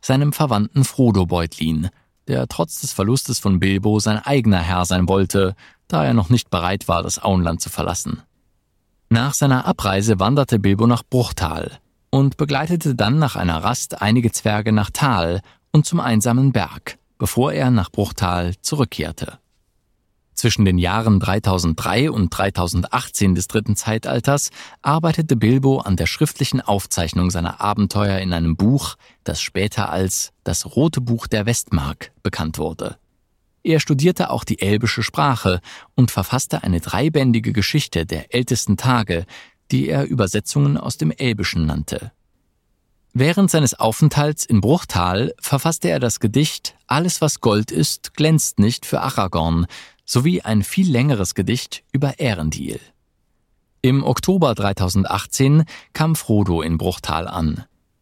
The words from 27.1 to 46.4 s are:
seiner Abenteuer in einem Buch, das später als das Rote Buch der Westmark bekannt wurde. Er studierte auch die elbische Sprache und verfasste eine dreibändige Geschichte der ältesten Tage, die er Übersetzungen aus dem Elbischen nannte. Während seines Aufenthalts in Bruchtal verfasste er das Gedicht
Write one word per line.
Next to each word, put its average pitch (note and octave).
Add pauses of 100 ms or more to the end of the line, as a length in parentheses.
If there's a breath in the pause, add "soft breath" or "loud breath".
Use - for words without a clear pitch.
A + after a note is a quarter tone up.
seiner E2+
Abenteuer G2+
in F#2
einem E2
Buch, B2 (280 soft breath)
das D#2+
später G2+
als F#2 (100)
das -
Rote C#3+
Buch A#2
der G#2
Westmark D#2+ (120)
bekannt D#2+
wurde. - (640)
Er D#3+
studierte D#3+
auch A#2+
die -
elbische G#2+
Sprache A#2 (320 loud breath)
und B2
verfasste -
eine F2
dreibändige A#2+
Geschichte G2+
der -
ältesten A#2+
Tage, G2+ (460 loud breath)
die C3+
er C#3
Übersetzungen C3
aus -
dem D#3
Elbischen G#2
nannte. D2+ (1000)
Während E3
seines D3+
Aufenthalts D3
in G#2+
Bruchtal G2
verfasste E3
er D#3
das A#2+
Gedicht C3 (120)